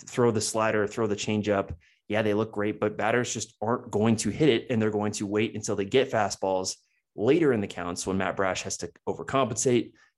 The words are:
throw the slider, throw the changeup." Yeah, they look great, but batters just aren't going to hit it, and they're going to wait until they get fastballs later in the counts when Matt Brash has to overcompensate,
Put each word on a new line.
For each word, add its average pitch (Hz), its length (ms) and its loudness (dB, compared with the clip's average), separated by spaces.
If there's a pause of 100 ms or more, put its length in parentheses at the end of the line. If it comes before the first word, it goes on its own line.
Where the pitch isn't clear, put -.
throw 120 240 2
the 110 100 2
slider, 110 460 0
throw 110 200 -2
the 101 100 0
changeup." 101 580 0 (340)
Yeah, 104 140 0
they 107 120 2
look 107 180 0
great, 104 280 -2
but 104 180 -2
batters 117 340 0
just - 300 -8
aren't 120 280 -2
going 110 260 4
to 110 140 -2
hit 147 180 2
it, 113 220 2
and 113 120 2
they're 107 80 2
going 104 220 -2
to 104 140 -6
wait 104 280 0
until 104 220 -4
they 98 80 -2
get 127 260 2
fastballs 95 640 -2 (400)
later 135 380 4
in 110 80 2
the 101 80 -2
counts 87 380 -8
when 95 120 0
Matt 92 180 -2
Brash 92 260 0
has 92 160 -6
to 87 120 -10 (180)
overcompensate, 123 840 0 (260)